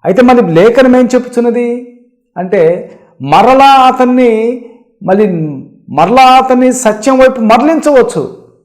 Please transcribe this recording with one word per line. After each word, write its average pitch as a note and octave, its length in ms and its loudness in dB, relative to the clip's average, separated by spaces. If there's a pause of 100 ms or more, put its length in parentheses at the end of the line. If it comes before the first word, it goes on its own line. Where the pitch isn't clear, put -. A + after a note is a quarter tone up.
అయితే F#3 160 0
మరి A#3+ 320 2
లేఖనం A#3 420 2
ఏం B3+ 200 2
చెప్తున్నది A#3+ 840 -4 (380)
అంటే, F3+ 540 -2 (300)
మరలా G#3 440 2
అతన్ని, B3+ 960 0 (420)
మళ్ళీ G3+ 240 0 (640)
మరలా B3+ 540 2
అతన్ని B3+ 300 0
సత్యం A3+ 460 -2
వైపు C4 220 2
మరలించవచ్చు B3 960 0 (280)